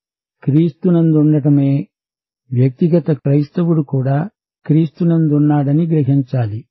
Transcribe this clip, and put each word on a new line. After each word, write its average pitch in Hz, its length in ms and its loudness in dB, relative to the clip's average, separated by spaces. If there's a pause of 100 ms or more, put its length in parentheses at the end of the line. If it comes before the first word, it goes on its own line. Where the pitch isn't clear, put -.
(440)
క్రీస్తునందుండటమే. 151 1400 0 (640)
వ్యక్తిగత 151 600 0
క్రైస్తవుడు 151 720 -2
కూడా 139 480 -4 (360)
క్రీస్తునందున్నాడని 151 1200 0
గ్రహించాలి. 135 840 -2